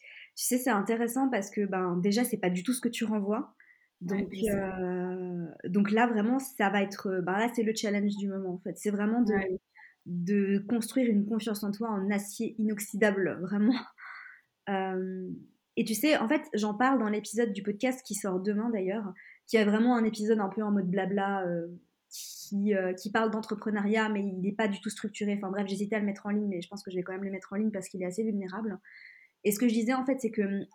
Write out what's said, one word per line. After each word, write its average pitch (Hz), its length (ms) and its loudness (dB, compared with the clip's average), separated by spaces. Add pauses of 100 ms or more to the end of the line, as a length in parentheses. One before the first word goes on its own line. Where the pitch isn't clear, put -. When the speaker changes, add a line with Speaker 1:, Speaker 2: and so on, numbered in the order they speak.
(340)
Speaker 1:
sais, - 240 0
c'est 254 120 0
intéressant 233 600 2
parce 196 200 -2
que, 208 160 0
ben, 185 300 0
déjà, 202 280 4
c'est 240 140 -2
pas 180 120 2
du 180 120 -2
tout 254 120 0
ce - 60 -6
que 233 80 0
tu 233 160 -4
renvoies. 214 500 -2 (480)
Speaker 2:
Ouais, 190 200 -2
Speaker 1:
Donc, 180 100 -2
Speaker 2:
je 196 100 -8
sais. 220 80 2
Speaker 1:
euh, 180 960 -2 (180)
donc 202 260 4
là, 226 160 6
vraiment, 233 320 2
ça 226 300 0
va 196 140 2
être, 202 260 -4
euh, 185 140 0
ben 185 160 0
là, 240 160 2
c'est 233 100 0
le 220 100 2
challenge 202 420 0
du 196 120 -2
moment, 190 260 -4
en 180 40 -6
fait. 180 200 -8
C'est 208 120 -4
vraiment 208 320 2
de, 214 100 4
Speaker 2:
Ouais. 190 280 0 (460)
Speaker 1:
de 196 520 2 (100)
construire 233 420 2
une 202 160 4
confiance 214 380 -2
en 202 80 -2
toi 226 160 -4
en 202 220 0
acier 208 480 -2
inoxydable, 208 840 2
vraiment. 208 340 4 (960)
Euh, 185 580 -2 (500)
et 233 80 2
tu 220 100 -2
sais, 302 240 4
en 226 100 0
fait, 311 140 2 (120)
j'en 214 200 0
parle 254 260 4
dans 214 80 0
l'épisode 214 440 0
du 196 100 -6
podcast 254 440 -2
qui 208 80 -6
sort 190 260 -2
demain, 208 300 0
d'ailleurs, 196 420 -2 (340)
qui - 100 2
est 214 80 6
vraiment 226 320 4
un 226 80 4
épisode 220 360 2
un 196 100 0
peu 220 120 -2
en 208 80 0
mode 196 200 2
blabla, 196 560 0
euh, 170 200 -2 (440)
qui, - 640 -2
euh, 185 180 0
qui 185 180 -8
parle 226 200 2
d'entrepreneuriat, 214 800 0
mais 208 100 -2
il 185 220 -4
n'est 202 100 0
pas 214 160 2
du 196 120 -2
tout 214 100 -6
structuré. 208 480 -4
Enfin 196 120 -4
bref, 196 180 -2
j'hésitais 202 280 -2
à 208 40 0
le 208 40 0
mettre 202 220 -2
en 202 40 -2
ligne, 208 180 0
mais 180 120 -2
je 175 80 -10
pense 202 140 -12
que - 80 -12
je 185 60 -4
vais 180 60 -2
quand 185 100 -6
même 190 120 -6
le 196 60 -4
mettre 190 220 -8
en 196 40 -4
ligne 214 140 2
parce 196 180 -6
qu'il 185 140 -6
est 180 40 -2
assez 185 180 -4
vulnérable. 202 540 -4 (640)
Et 208 80 4
ce 208 60 0
que 247 100 4
je 220 60 4
disais, 226 200 2
en 262 100 0
fait, 262 160 0
c'est 220 100 0
que, 214 120 0
hum, 196 320 -2